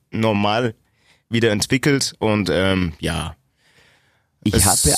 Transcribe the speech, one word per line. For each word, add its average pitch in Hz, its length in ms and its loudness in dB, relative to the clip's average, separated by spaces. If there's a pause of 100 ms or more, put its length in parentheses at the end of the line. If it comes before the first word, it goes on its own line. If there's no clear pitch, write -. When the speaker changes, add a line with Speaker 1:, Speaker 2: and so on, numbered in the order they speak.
(100)
Speaker 1:
normal 110 640 0 (560)
wieder 113 220 2
entwickelt 135 680 0
und, 107 340 0
ähm, 90 460 0
ja. 80 380 -6 (1080)
Speaker 2:
Ich 107 120 -2
Speaker 1:
Es 98 120 4
Speaker 2:
habe - 320 2